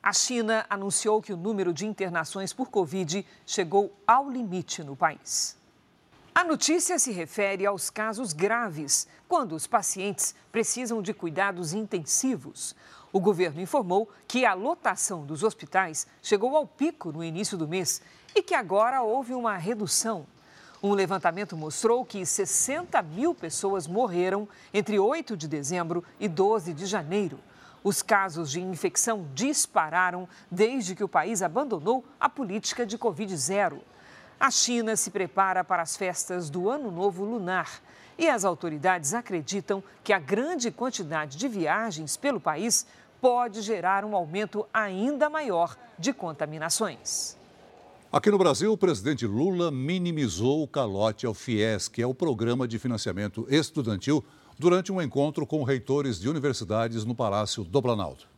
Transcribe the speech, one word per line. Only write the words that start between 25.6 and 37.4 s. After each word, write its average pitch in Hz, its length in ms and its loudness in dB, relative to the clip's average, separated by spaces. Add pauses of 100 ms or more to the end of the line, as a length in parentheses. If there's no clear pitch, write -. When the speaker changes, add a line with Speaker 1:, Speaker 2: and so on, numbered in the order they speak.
Speaker 1:
e 208 80 -2
doze 185 480 2
de 175 120 -8
janeiro. 180 520 -2 (460)
Os - 160 2
casos 175 480 0
de 160 120 -4
infecção 185 760 -2
dispararam 180 920 0 (200)
desde 208 460 2
que 208 80 -4
o 185 60 -2
país 180 340 2
abandonou 220 600 0 (140)
a - 100 2
política 220 580 -4
de 208 100 -6
covid 190 400 -2
zero. 156 460 0 (560)
A 262 140 4
China 233 420 2
se - 160 -2
prepara 190 540 2
para 175 180 0
as - 140 -4
festas 180 520 -4
do 175 220 0
Ano 262 220 -4
Novo 185 320 0
Lunar 185 580 -2 (340)